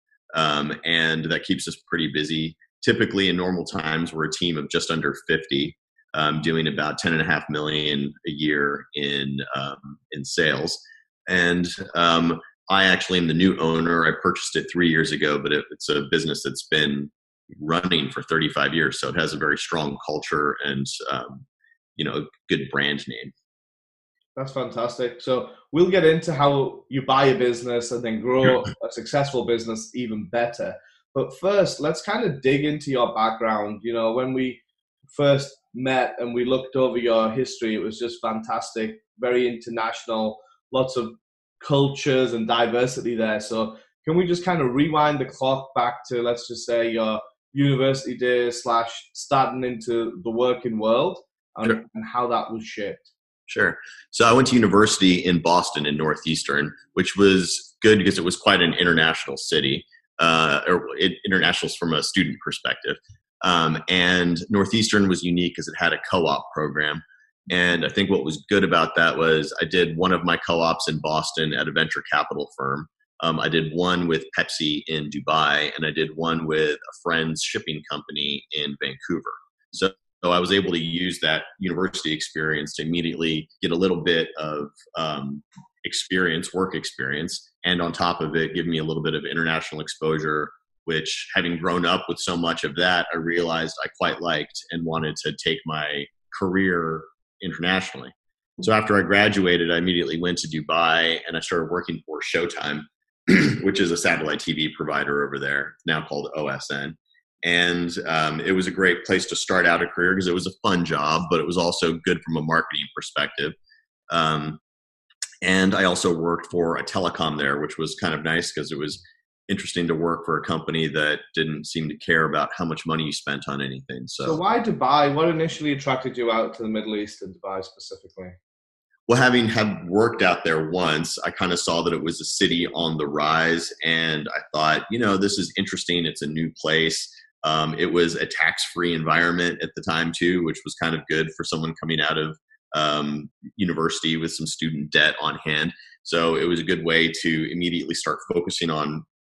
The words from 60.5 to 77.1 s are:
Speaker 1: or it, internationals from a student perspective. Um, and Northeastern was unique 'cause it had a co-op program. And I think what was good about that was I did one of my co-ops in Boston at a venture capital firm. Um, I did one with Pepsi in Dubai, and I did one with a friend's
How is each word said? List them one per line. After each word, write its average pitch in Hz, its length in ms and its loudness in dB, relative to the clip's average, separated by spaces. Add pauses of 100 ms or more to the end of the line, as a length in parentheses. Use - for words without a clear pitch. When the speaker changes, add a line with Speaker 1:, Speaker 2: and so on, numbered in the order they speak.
Speaker 1:
or 82 220 0 (100)
it, 87 280 0
internationals 90 500 0
from 85 180 -2
a 73 80 0
student 73 380 0
perspective. 69 560 -6 (480)
Um, 80 460 2
and 87 500 4 (100)
Northeastern 101 600 4
was 87 140 0
unique 87 340 0
'cause 80 100 -8
it 80 100 -12
had 85 140 2
a 76 80 -2 (100)
co-op 80 440 2
program. 76 500 -2 (480)
And 87 340 2
I - 40 0
think 98 200 0
what 87 140 2
was 76 260 -6
good 101 140 6
about 82 320 4
that 82 220 4
was 80 440 2
I 82 40 0
did 82 320 2
one 92 160 4
of 85 100 0
my 85 140 2
co-ops 82 500 0
in 78 120 -2
Boston 78 540 -2
at 71 140 -2
a 76 40 -6
venture 78 380 0
capital 73 480 -2
firm. 67 300 -4 (320)
Um, 80 220 0
I 80 80 0
did 80 240 0
one 87 340 2
with 78 160 0 (160)
Pepsi 76 480 -2
in 76 220 -4
Dubai, 73 640 0
and 78 100 -4
I 78 60 0
did 78 240 -2
one 82 320 -2
with 78 280 2
a - 180 -16 (100)
friend's 80 400 -2